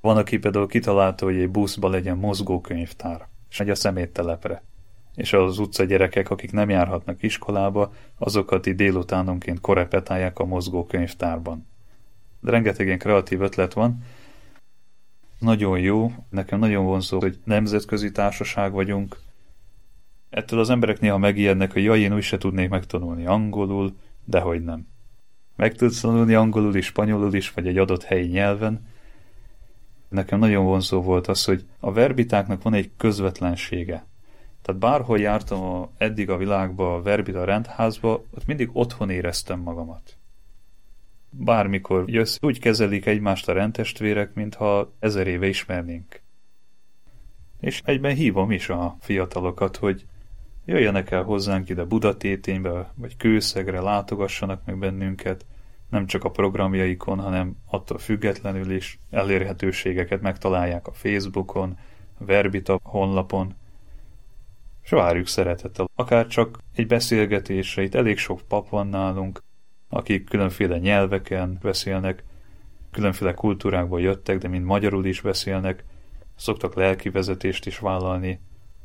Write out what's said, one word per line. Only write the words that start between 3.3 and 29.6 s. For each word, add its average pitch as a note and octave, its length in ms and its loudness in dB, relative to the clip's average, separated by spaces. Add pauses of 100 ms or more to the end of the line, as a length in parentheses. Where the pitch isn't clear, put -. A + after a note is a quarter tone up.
és - 80 -12
megy G2+ 120 0
a G2 40 4
szeméttelepre. F2 880 -2 (520)
És - 180 -4
az F#2 260 4
utca G2+ 260 0
gyerekek, F#2+ 460 2
akik G2 220 -6
nem G#2 180 2
járhatnak F2+ 520 0
iskolába, G2+ 720 0 (260)
azokat G2+ 480 0
így F#2+ 80 2
délutánonként F#2 880 0
korepetálják F#2 760 0
a G2 60 0
mozgókönyvtárban. F2 1200 -4 (760)
De A2+ 100 -2
rengeteg G#2+ 360 4
ilyen F#2 120 0
kreatív F#2+ 420 2
ötlet F#2+ 320 0
van. A#2+ 300 2 (1400)
Nagyon G#2 400 4
jó, G#2+ 340 4 (180)
nekem G2 280 -2
nagyon G#2 260 4
vonzó, F#2+ 360 0
hogy F#2 240 0
nemzetközi G#2 680 2
társaság G2+ 640 -2
vagyunk. G2 460 -2 (1120)
Ettől A2+ 280 -2
az A2+ 120 4
emberek A#2 300 2
néha G2+ 180 4
megijednek, G2 540 4
hogy F#2+ 100 2
„jaj, A2 180 6
én G2+ 140 4
úgyse G#2 240 0
tudnék F#2+ 300 0
megtanulni F2 580 -4
angolul”, G2 680 0 (280)
dehogy E2+ 400 0
nem. E2 220 -8 (720)
Meg A2 180 2
tudsz A#2+ 260 2
tanulni A#2 340 4
angolul A2 400 4
is, F#2+ 120 0
spanyolul G#2 480 2
is, F#2+ 180 -2
vagy F2+ 140 -4
egy F#2 120 2
adott F#2+ 240 2
helyi F2+ 240 0
nyelven. G2+ 600 0 (1200)